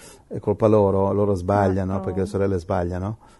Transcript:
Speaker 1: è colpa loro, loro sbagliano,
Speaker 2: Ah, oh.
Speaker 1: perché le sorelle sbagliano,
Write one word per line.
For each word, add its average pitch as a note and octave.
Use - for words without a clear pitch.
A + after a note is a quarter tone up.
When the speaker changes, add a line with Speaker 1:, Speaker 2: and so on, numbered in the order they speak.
Speaker 1:
è A3
colpa G#2+
loro, G2
loro G2+
sbagliano, F#2+
Speaker 2:
Ah, -
oh. F#2+
Speaker 1:
perché F#2+
le F#2
sorelle G2
sbagliano, F2+